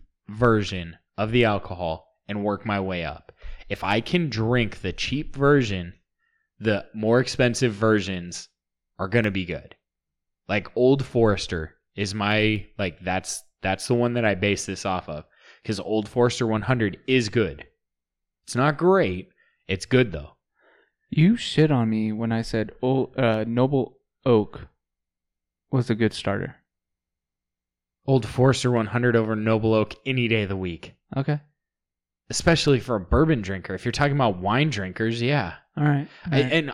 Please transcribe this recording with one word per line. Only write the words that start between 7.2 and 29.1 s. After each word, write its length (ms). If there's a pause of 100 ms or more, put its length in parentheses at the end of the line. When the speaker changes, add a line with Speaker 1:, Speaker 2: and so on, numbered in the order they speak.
Speaker 1:
versions 760 (520)
are 80
gonna 240
be 120
good. 300 (760)
Like, 280
Old 280
Forester 680 (220)
is 180
my, 500 (140)
like, 220
that's, 420 (200)
that's 260
the 60
one 200
that 100
I 120
base 300
this 200
off 220
of, 160 (400)
'cause 160
Old 280
Forester 380
one 160
hundred 460
is 200
good. 380 (760)
It's 100
not 240
great. 520 (360)
It's 180
good, 280
though. 240 (720)
Speaker 2:
You 260
shit 360
on 180
me 220
when 180
I 120
said 280 (100)
Old, 380
uh, 300
Noble 500 (260)
Oak 440 (1040)
was 180
a 60
good 180
starter. 400 (1500)
Speaker 1:
Old 200
Forester 440
one 160
hundred 280